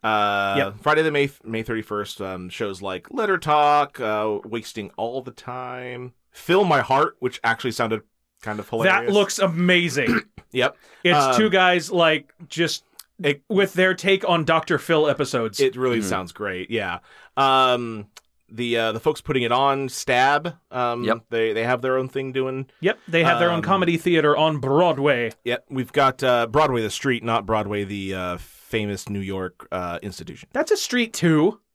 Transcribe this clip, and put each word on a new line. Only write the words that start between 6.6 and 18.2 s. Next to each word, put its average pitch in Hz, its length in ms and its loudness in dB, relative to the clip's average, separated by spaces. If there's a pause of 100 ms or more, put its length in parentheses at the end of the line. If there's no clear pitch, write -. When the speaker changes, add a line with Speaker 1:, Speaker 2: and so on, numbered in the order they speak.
Speaker 1:
My 147 160 4
Heart, 143 380 0
which 127 220 -6
actually 117 300 0
sounded 110 300 -2 (400)
kind 107 180 -8
of 101 100 -10
hilarious. 185 380 2
Speaker 2:
That 202 60 0
looks 202 260 2
amazing. 175 840 2
Speaker 1:
<clears throat> - 40 -20 (220)
Yep. 127 260 0 (260)
Speaker 2:
It's 175 160 4
Speaker 1:
Um, 135 160 4
Speaker 2:
two 214 140 4
guys, 180 420 2
like, 165 420 2 (140)
just - 380 -4 (360)
Speaker 1:
it 143 280 0
Speaker 2:
with 202 240 0
their 185 200 2
take 190 360 0
on 165 160 2
Doctor 160 340 0
Phil 156 300 2
episodes. 131 500 -2
Speaker 1:
It 135 160 2
really 123 240 0
Speaker 3:
Mm. 104 40 -2
Speaker 1:
sounds 92 280 -4
great, 92 400 -8
yeah. 95 280 -4 (360)
Um, 123 720 2 (420)